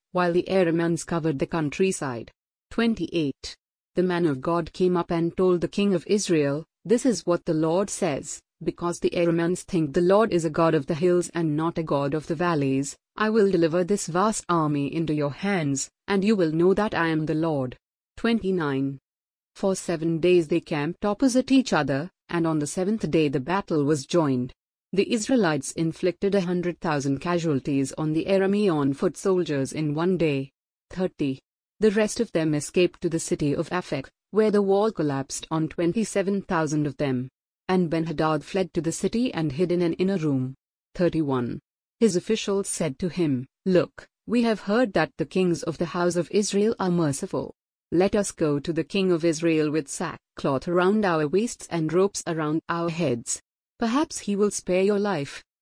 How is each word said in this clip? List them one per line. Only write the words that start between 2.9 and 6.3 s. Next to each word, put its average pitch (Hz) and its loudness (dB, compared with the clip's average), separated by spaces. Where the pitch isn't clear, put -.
The 180 2
man 175 2
of 139 0
God 170 -2
came 185 2
up 170 -2
and 170 0
told 185 2
the 165 -4
king 202 0
of 160 -2
Israel, 156 0